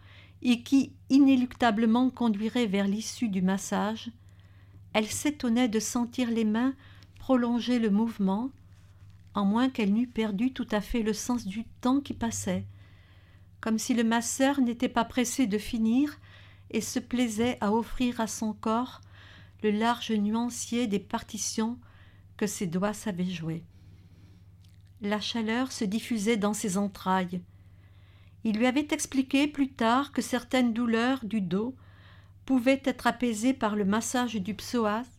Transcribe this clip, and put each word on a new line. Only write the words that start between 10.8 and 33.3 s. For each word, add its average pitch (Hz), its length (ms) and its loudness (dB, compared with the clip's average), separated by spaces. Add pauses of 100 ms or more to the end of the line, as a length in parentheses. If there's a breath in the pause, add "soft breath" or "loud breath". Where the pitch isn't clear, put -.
fait 233 200 -2
le 214 120 0
sens 233 320 -4
du 208 180 -8 (160)
temps 262 200 2
qui 285 120 -6
passait, 196 540 -4 (960 soft breath)
comme 226 160 0
si 240 160 0
le 233 100 4
masseur 269 560 2
n'était 240 300 0
pas 233 160 0
pressé 247 400 0
de 202 100 0
finir 233 640 0 (500 loud breath)
et 220 120 -2
se - 160 -6
plaisait 240 640 0
à 202 100 2
offrir 240 480 0
à 226 60 0
son 214 260 -4
corps 226 480 -2 (640 loud breath)
le 208 80 2
large 226 400 0
nuancier 233 760 -2
des 202 120 0
partitions 226 800 -6 (580 soft breath)
que 214 100 -2
ses 202 200 -4
doigts 185 260 -2
savaient 185 320 -6
jouer. 165 400 -6 (1400 soft breath)
La 202 200 -2
chaleur 233 520 -2
se 226 140 -2
diffusait 220 500 0
dans 208 160 0
ses 202 240 -2
entrailles. 185 640 -2 (1000 soft breath)
Il 214 160 0
lui 240 80 4
avait 285 240 2
expliqué 277 580 0
plus 277 220 -2
tard 240 420 0
que - 80 -2
certaines 240 540 0
douleurs 240 500 0
du 214 160 -2
dos 196 340 -2 (720 soft breath)
pouvaient 262 400 4
être 247 220 -2
apaisées 233 480 2